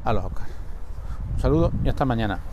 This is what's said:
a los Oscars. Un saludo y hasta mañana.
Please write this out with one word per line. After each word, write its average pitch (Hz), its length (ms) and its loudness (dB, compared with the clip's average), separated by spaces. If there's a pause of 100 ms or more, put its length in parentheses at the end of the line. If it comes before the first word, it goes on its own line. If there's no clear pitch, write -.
a 120 100 0
los 92 100 4
Oscars. - 280 0 (800)
Un - 60 0
saludo 151 320 4 (120)
y - 60 4
hasta - 160 2
mañana. 113 340 0 (140)